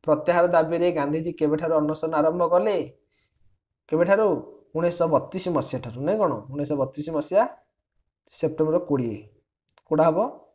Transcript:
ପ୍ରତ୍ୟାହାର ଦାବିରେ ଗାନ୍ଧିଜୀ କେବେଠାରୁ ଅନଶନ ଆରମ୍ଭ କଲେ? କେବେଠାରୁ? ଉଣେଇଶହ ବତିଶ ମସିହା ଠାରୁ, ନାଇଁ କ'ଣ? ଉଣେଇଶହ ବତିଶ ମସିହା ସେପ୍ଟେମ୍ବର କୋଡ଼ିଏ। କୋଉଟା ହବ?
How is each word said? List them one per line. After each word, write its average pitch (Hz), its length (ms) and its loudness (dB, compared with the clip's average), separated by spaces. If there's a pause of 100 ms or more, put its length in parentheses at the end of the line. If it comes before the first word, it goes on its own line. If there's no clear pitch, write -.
ପ୍ରତ୍ୟାହାର 170 440 2
ଦାବିରେ 170 440 2
ଗାନ୍ଧିଜୀ 160 400 -2
କେବେଠାରୁ 156 440 0
ଅନଶନ 156 400 -2
ଆରମ୍ଭ 165 320 2
କଲେ? 185 300 2 (1080)
କେବେଠାରୁ? 196 400 2 (480)
ଉଣେଇଶହ 170 320 0
ବତିଶ 160 420 -2
ମସିହା 135 340 -2
ଠାରୁ, 120 180 -10
ନାଇଁ 180 160 -2
କ'ଣ? 180 160 0 (160)
ଉଣେଇଶହ 147 260 -4
ବତିଶ 143 340 -4
ମସିହା 165 340 0 (880)
ସେପ୍ଟେମ୍ବର 156 480 -2
କୋଡ଼ିଏ। 127 380 -4 (680)
କୋଉଟା 156 180 2
ହବ? 165 160 2 (360)